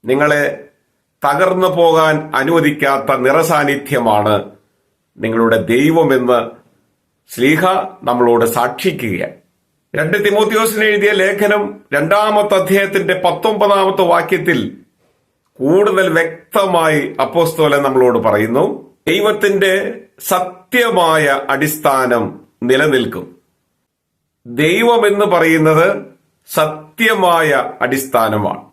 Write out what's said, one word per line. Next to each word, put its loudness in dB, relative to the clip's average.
നിങ്ങളെ 0
തകർന്നു 0
പോകാൻ 2
അനുവദിക്കാത്ത 0
നിറസാന്നിധ്യമാണ് 0
നിങ്ങളുടെ 0
ദൈവമെന്ന് 0
ശ്ലീഹ 0
നമ്മളോട് 2
സാക്ഷിക്കുകയാണ്. -4
രണ്ട് -2
തിമോത്തിയോസിന് 0
എഴുതിയ 2
ലേഖനം 0
രണ്ടാമത്തെ 0
അധ്യായത്തിന്റെ 0
പത്തൊമ്പതാമത്തെ 0
വാക്യത്തിൽ 0
കൂടുതൽ 2
വ്യക്തമായി -2
അപ്പോസ്തലൻ 0
നമ്മളോട് 2
പറയുന്നു, -2
ദൈവത്തിന്റെ 0
സത്യമായ 0
അടിസ്ഥാനം -2
നിലനിൽക്കും. -2
ദൈവം 0
എന്ന് 0
പറയുന്നത് 2
സത്യമായ 0
അടിസ്ഥാനമാണ്. -2